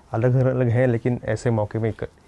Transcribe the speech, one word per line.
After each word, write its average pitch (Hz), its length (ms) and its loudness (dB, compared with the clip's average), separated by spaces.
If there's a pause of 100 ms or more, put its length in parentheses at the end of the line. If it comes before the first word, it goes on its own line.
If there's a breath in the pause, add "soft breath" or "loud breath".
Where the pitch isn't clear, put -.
(120 loud breath)
अलग-अलग 127 560 2
हैं, 123 200 2
लेकिन 120 360 0
ऐसे 110 280 -2
मौके 110 280 -2
में 110 100 -2
एक, - 180 -8 (200)